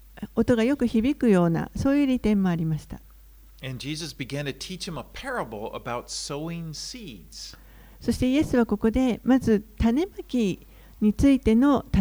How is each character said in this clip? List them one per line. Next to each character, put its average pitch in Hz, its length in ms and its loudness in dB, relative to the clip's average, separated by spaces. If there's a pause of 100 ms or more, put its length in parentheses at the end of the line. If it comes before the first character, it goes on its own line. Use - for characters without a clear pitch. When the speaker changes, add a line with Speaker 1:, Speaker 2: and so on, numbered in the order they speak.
(360)
Speaker 1:
音 247 180 2
が 226 80 2
よ 269 140 2
く 247 100 0
響 233 320 0
く 247 100 2
よ 180 180 6
う 170 40 2
な、 156 240 -2
そ 277 200 0
う - 20 2
い 285 80 2
う - 20 0
利 254 140 0
点 208 200 0
も 190 80 0
あ 175 60 0
り 165 100 -4
ま 156 140 -2
し - 80 -18
た。 - 140 -14 (600)
Speaker 2:
And 127 180 -12
Jesus 151 360 -10
began 139 300 -8
to 139 120 -6
teach - 320 -12
him 151 120 -8
a 110 120 -10
parable 120 600 -8
about 120 320 -8
sowing 165 640 -8
seeds. 147 880 -16 (440)
Speaker 1:
そ 240 120 0
し - 60 -2
て、 254 120 0
イ 262 60 2
エ 311 80 4
ス - 120 -2
は 233 100 4
こ 208 100 -2
こ 220 160 0
で 262 320 0
ま 247 160 4
ず 214 240 2 (160)
種 247 260 2
ま 415 60 -10 (160)
き 214 360 -2 (360)
に 208 120 4
つ 269 160 4
い 269 120 6
て 220 160 4
の 269 280 4 (160)